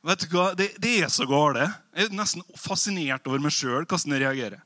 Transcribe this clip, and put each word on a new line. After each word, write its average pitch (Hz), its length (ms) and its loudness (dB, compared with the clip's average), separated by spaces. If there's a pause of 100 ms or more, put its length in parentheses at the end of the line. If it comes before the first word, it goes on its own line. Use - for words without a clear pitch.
Vet 185 180 0
du 165 80 -6
hva? 180 240 4
Det, 196 140 0 (100)
det 233 220 2
er - 100 0
så 139 160 -2
gale. 139 380 4 (260)
Jeg 202 160 0
er 196 80 -6
nesten 190 280 -4 (120)
fascinert 175 720 -2
over 135 140 0
meg 147 100 0
selv, 135 320 -2
hvordan 156 300 0
jeg 135 80 2
reagerer. 127 420 -2